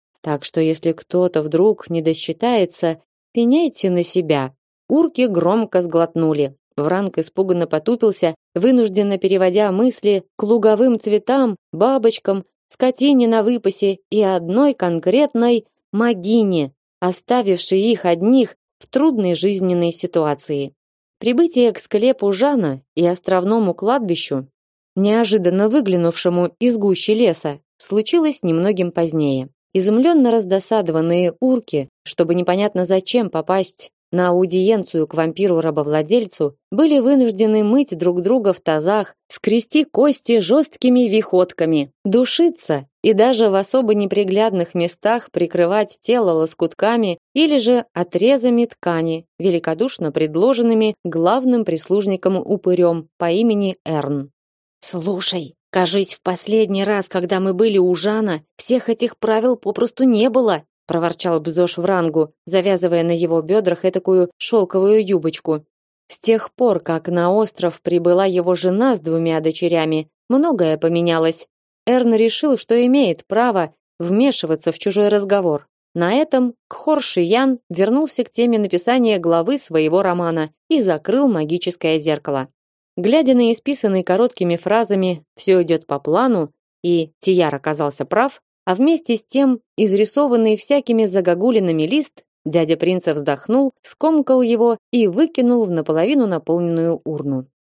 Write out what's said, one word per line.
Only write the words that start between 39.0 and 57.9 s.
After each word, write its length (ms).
скрести 560
кости 560
жёсткими 680
виходками, 840
душиться 800
и 100
даже 380
в 40
особо 400
неприглядных 800
местах 560
прикрывать 680
тело 320
лоскутками 840
или 240
же 340
отрезами 720
ткани, 640
великодушно 720
предложенными 840
главным 600
прислужником-упырём 1400
по 120
имени 540
Эрн. 460
«Слушай, 720
кажись, 440
в 80
последний 600
раз, 240
когда 320
мы 120
были 260
у 160